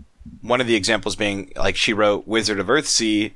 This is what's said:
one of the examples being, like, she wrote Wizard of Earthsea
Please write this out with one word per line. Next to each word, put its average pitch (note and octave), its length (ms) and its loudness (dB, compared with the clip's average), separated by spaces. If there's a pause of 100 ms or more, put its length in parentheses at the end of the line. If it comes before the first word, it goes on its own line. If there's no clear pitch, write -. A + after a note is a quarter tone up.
(420)
one A#2+ 180 0
of B2 80 0
the A2+ 80 4
examples G#2 400 0
being, G2+ 400 -4
like, G2 220 0
she - 160 0
wrote G#2 340 2
Wizard G#2 320 0
of F#2 80 -2
Earthsea A2 680 0